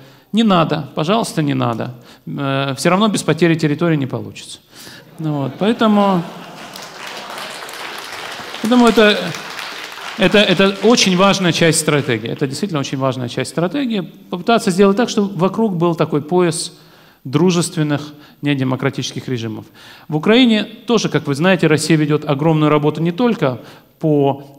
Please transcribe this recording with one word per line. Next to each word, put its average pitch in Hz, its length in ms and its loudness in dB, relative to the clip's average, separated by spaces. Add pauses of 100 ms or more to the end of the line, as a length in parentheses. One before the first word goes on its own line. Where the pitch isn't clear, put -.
(320)
"Не 220 100 2
надо, 165 540 2
пожалуйста, 165 480 0
не 139 100 0
надо. 123 400 -2 (320)
Э, 139 500 -4
все 170 140 0
равно 202 200 2
без - 120 -2
потери 165 340 2
территории 160 420 0
не 135 100 -2
получится". - 520 -10 (600)
Ну 156 140 -4
вот, 135 260 -4
поэтому, 202 640 2 (2500)
поэтому 240 260 6
это, 214 300 6 (1000)
это, 190 200 4
это 196 460 4
очень 214 340 4
важная 185 340 4
часть 160 300 2
стратегии. 135 480 -2
Это - 180 -4
действительно 151 320 -4
очень 135 180 -6
важная 131 300 -2
часть 127 240 -6
стратегии. 220 480 -2
Попытаться 190 720 -2
сделать 196 240 6
так, 233 140 0
чтобы 202 260 -2
вокруг 190 400 0
был 170 200 0
такой 170 260 0
пояс 175 500 0 (540)
дружественных, 156 880 0 (280)
недемократических 131 840 -2
режимов. 110 380 -6 (420)
В 151 80 -4
Украине 214 480 4
тоже, - 460 -2
как - 180 -2
вы 139 80 -2
знаете, 175 320 4
Россия 156 300 2
ведет 151 260 0
огромную 151 460 2
работу 151 320 2
не 170 100 0
только 170 480 0 (400)
по 143 360 2 (240)